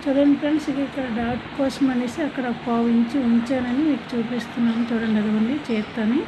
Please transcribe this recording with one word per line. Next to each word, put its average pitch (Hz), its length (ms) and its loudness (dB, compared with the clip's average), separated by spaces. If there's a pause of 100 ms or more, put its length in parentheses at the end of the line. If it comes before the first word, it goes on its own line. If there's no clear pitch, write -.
చూడండి 285 380 4
ఫ్రెండ్స్, 302 280 0
ఇది 277 160 -2
ఇక్కడ 262 220 -6 (100)
డాట్ 240 260 -2 (140)
కోసం 269 360 2
అనేసి 247 340 -2
అక్కడ 262 180 -4 (220)
పావు 233 260 2
ఇంచు 233 240 2 (100)
ఉంచానని 247 640 2
మీకు 262 220 0
చూపిస్తున్నాను 233 800 -2
చూడండి. 220 300 0
అది 214 180 0
ఉంది 226 160 0 (120)
చేత్తోని 226 600 0